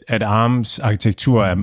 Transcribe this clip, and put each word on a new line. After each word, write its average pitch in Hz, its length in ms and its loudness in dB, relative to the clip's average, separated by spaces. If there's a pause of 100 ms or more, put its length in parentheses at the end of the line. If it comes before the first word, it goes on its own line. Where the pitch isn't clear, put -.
at 110 160 -2
arms 113 560 0
arkitektur 110 640 0
er, 92 180 0